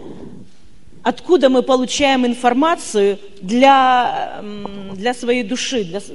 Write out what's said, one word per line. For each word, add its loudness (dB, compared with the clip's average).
откуда 4
мы 4
получаем 2
информацию 2
для, 4
м, -12
для -2
своей 0
души. -4
Для -8
с-, -16